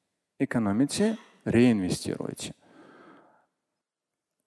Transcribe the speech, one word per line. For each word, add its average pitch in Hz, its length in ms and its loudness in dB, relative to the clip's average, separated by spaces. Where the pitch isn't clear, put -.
Экономите, 135 800 0
реинвестируете. 107 1080 0